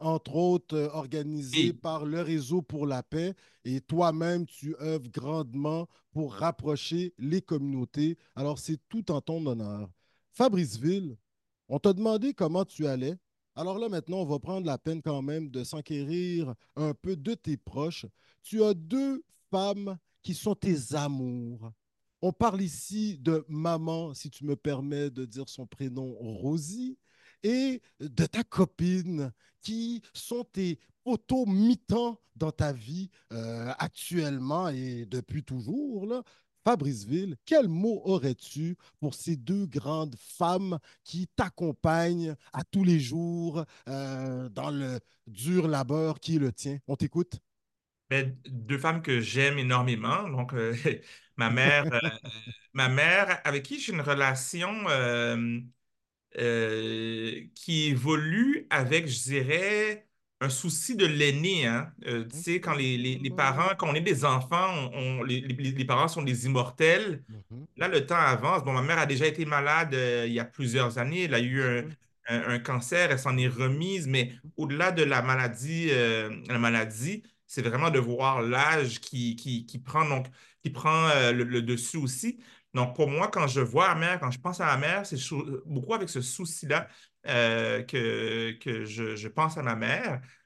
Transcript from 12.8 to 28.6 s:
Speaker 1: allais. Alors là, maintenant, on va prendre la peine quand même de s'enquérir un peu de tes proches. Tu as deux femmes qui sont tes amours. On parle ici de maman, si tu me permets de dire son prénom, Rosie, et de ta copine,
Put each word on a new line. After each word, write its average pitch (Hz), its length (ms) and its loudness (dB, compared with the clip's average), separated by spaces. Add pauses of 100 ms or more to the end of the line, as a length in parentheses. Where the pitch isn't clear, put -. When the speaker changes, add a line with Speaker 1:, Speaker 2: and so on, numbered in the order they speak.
Speaker 1:
allais. 131 260 -2 (400)
Alors 185 240 -4
là, 233 100 -4
maintenant, 180 300 -4
on 185 80 -2
va 143 140 -2
prendre 185 260 -4
la 135 120 -2
peine 160 220 -6
quand 143 220 -4
même 151 260 -4
de 123 140 -6
s'enquérir 156 920 -4 (200)
un 151 180 -2
peu 185 220 -6
de 160 200 -4
tes 156 220 -6
proches. 151 500 -6 (360)
Tu 214 220 2
as 208 100 4
deux 262 480 -2 (300)
femmes 196 440 -2 (260)
qui 180 120 -6
sont 202 220 -2
tes 147 400 0
amours. 123 720 -4 (540)
On 180 80 2
parle 196 300 2
ici 196 560 -4
de 156 300 2
maman, 160 680 -2
si 135 160 -12
tu - 140 -14
me 147 100 0
permets 143 560 -4
de 127 140 -8
dire 127 240 -12
son 131 180 -14
prénom, 131 540 -8
Rosie, 156 760 -4 (460)
et 254 400 0 (160)
de 151 280 0
ta 226 180 -2
copine, 175 880 0 (280)